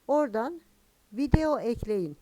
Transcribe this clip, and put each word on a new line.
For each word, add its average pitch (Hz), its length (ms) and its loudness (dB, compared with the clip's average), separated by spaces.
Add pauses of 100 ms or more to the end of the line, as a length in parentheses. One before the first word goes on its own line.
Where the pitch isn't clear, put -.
Oradan 277 540 0 (520)
video 294 460 2
ekleyin 208 640 -4